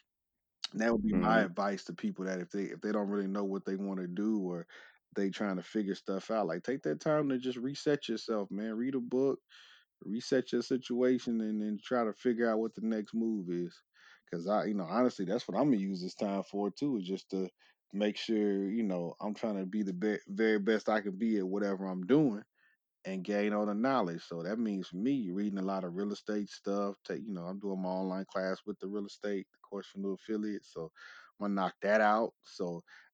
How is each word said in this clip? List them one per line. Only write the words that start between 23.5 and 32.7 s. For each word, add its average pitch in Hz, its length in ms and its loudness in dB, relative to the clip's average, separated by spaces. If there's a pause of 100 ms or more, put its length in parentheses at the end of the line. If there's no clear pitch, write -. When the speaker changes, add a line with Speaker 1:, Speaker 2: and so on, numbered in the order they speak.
Speaker 1:
all 104 140 2
the 104 80 0
knowledge. 107 480 2
So 82 200 -8
that 104 160 -2
means 101 300 -2
for 87 80 -10
me 117 340 0
reading 98 280 -2
a 92 40 -2
lot 95 220 -2
of 87 100 -6
real 104 180 -2
estate 104 360 -4
stuff, 101 460 -2 (100)
take, 85 200 -6
you 107 80 -6
know, 87 120 -6
I'm 95 140 -6
doing 95 220 -4
my 92 80 -2
online 92 380 -2
class 95 380 -2
with 101 140 -6
the 95 100 -6
real 101 180 -4
estate, 101 460 -4
the - 60 -20
course 98 280 -10
for 98 120 -12
new 98 140 -2
affiliates, 107 600 -4
so 82 180 -8 (500)
Imma 104 80 0
knock 95 340 2
that 104 180 6
out. 107 320 4 (120)
So 85 380 -6 (300)